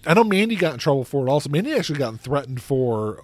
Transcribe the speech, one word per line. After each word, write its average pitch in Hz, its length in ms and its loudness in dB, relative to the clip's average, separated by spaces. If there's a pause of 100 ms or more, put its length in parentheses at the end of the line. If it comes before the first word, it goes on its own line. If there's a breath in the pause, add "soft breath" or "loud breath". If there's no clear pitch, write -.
I 160 80 4
know 226 100 6
Mandy 214 320 2
got 170 180 0
in 120 40 -10
trouble 139 260 0
for 135 220 -2
it 131 40 0
also. 147 200 2
Mandy 202 240 0
actually 165 240 -2
got 113 220 -4
threatened 127 420 -4
for, 117 600 -2